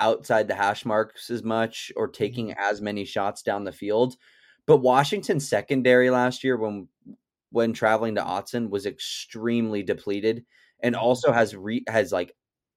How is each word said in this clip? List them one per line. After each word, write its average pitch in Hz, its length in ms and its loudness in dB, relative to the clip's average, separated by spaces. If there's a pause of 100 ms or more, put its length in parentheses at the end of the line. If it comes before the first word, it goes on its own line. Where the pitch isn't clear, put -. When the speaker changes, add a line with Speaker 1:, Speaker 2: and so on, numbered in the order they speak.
Speaker 1:
outside 110 480 2
the 101 60 -2
hash 101 320 -2
marks 110 420 -2
as 117 140 -6
much 113 520 -4
or 110 140 -4
taking 117 400 -6
Speaker 2:
Mm-hmm. - 100 -10
Speaker 1:
as 101 220 -2
many 104 240 -6
shots 101 380 -4
down 101 220 -4
the 95 60 -6
field, 110 460 -2 (500)
but 151 120 8
Washington's 147 680 2
secondary 127 640 4
last 127 340 2
year 131 140 0
when, 104 320 -6 (640)
when 117 240 0
traveling 110 400 2
to 101 80 0
Autzen 101 480 -4
was 98 160 -4
extremely 110 960 -4
depleted 104 600 -2 (380)
and 120 140 0
Speaker 2:
Mm-hmm. 101 100 -2
Speaker 1:
also 127 280 4
has 110 220 2
re-, 104 320 -6
has, 110 240 2
like, 90 240 -4 (420)